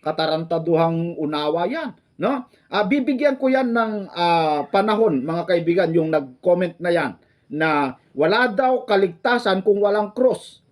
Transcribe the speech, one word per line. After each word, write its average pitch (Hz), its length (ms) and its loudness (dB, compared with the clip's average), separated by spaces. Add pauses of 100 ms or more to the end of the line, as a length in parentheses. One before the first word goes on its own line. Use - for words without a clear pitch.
Katarantaduhang 165 1120 -2
unawa 151 480 -2
yan, 277 240 -6 (320)
no? 254 260 -4 (220)
Ah, - 160 0
bibigyan 277 560 0
ko 262 80 2
yan 262 240 0
ng, 214 400 -4
ah, 165 560 0
panahon, 202 560 2
mga 165 240 -4
kaibigan, 170 420 2
yung 160 220 0
nag-comment 170 640 0
na 175 160 -2
yan, 147 180 0 (380)
na 147 480 0 (160)
wala 202 360 2
daw 254 360 0
kaligtasan 196 760 0
kung 202 200 2
walang 208 340 0
krus. - 460 -2 (100)